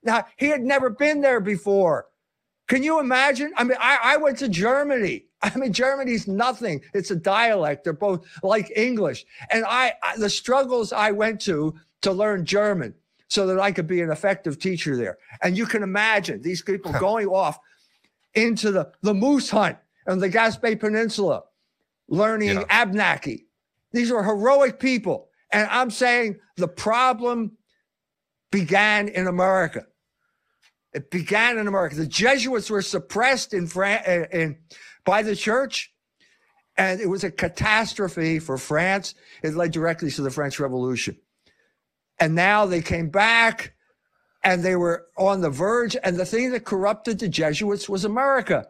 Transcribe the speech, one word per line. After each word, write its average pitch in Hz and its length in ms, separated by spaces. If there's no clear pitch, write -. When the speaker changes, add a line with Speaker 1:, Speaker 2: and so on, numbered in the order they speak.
Speaker 1:
Now, 226 220
he 277 100
had 294 160
never 262 280
been 294 320
there 254 180
before. 190 640
Can 262 160
you 311 160
imagine? 269 560
I 240 80
mean, 247 160
I, 254 220
I 269 160
went 277 200
to 277 100
Germany. 220 760
<laughs> - 80
I 208 140
mean, 254 160
Germany's 254 560
nothing. 220 540
It's 202 160
a 185 60
dialect. 196 680
They're 170 100
both 190 300
like 196 320
English. 214 480
And 226 160
I, 247 280
I, 180 140
the 208 120
struggles 247 640
I 214 180
went 214 320
to 156 320
to 196 100
learn 196 320
German 190 500
so 196 180
that 185 140
I 202 100
could 170 160
be 175 160
an 165 80
effective 170 480
teacher 165 380
there. 107 200
And 180 160
you 226 80
can 214 200
imagine 196 580
these 170 200
people 190 280
Speaker 2:
Huh. 139 80
Speaker 1:
going 208 300
off 180 320
into 220 380
the, 180 180
the 208 120
moose 254 360
hunt 202 280
on 185 100
the 190 100
Gaspé 226 500
Peninsula, 214 680
learning 214 480
Speaker 2:
Yeah. 202 80
Speaker 1:
Abnaki. 185 640
These 240 180
are 220 140
heroic 240 560
people. 226 480
And 208 180
I'm 240 220
saying 240 480
the 180 100
problem 233 840
began 202 580
in 185 180
America. 180 600
It 143 180
began 214 480
in 208 100
America. 180 280
The 160 100
Jesuits 240 600
were 202 140
suppressed 226 720
in 180 120
Fran-, 196 400
uh, 175 200
in, 160 220
by 202 180
the 214 140
church, - 560
and 190 240
it 220 80
was 185 140
a 190 80
catastrophe 175 1080
for 135 200
France. 180 560
It 156 120
led 170 160
directly 165 420
to 147 100
the 135 80
French 139 280
Revolution. 127 580
And 160 160
now 202 320
they 175 160
came 170 260
back, 226 640
and 185 200
they 185 140
were 170 300
on 190 240
the 160 100
verge. 202 520
And 180 140
the 180 100
thing 240 260
that 233 120
corrupted 208 540
the 214 100
Jesuits 160 600
was 196 160
America. 240 640